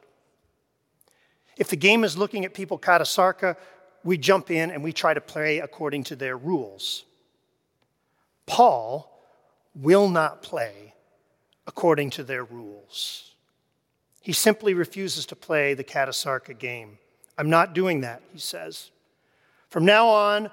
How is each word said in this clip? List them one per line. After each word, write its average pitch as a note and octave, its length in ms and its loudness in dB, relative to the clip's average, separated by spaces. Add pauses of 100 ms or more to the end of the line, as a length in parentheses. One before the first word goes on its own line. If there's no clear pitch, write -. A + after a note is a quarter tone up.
(1600)
If - 120 -2
the G3 60 -2
game G3+ 280 4
is E3+ 160 -2
looking G3+ 260 -4
at F#3+ 80 -10
people F#3 240 -8
katasarka, F3+ 800 2 (460)
we F3+ 160 -2
jump D#3+ 320 2
in E3 220 -2
and D3+ 100 -8
we D#3 120 -6
try D#3+ 200 0
to D3+ 60 -2
play D3+ 400 -4
according D3 460 -6
to D3+ 100 -12
their B2+ 220 -8
rules. B2 640 -6 (1400)
Paul C#3+ 680 2 (640)
will F3+ 320 4
not E3 340 0
play G#2+ 520 -10 (720)
according D3 440 0
to C#3 120 -12
their B2+ 220 -8
rules. G#2+ 880 -16 (840)
He - 100 -10
simply G#3+ 420 2
refuses E3+ 540 -4
to - 80 -16
play D3 380 0
the C3+ 100 -8
katasarka C3+ 760 -6
game. A#2 400 -12 (400)
"I'm D3+ 120 -4
not E3+ 240 4
doing F3+ 260 0
that," B2 320 -8
he E3+ 80 -20
says. D#2+ 500 -14 (800)
"From D#3+ 160 -2
now G#3+ 240 8
on, G#3 460 4